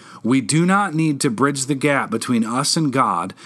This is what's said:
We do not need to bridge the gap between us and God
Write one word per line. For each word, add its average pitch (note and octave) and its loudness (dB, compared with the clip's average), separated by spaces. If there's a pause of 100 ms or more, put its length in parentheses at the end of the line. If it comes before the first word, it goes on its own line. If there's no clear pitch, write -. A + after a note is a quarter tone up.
(240)
We C3 2
do D3 2
not F#3+ 2
need D#3 0
to C#3+ 2
bridge C3 0
the C#3+ -2
gap C3+ 0
between A2+ 0
us B2 -2
and D#3 0
God G2+ 0 (120)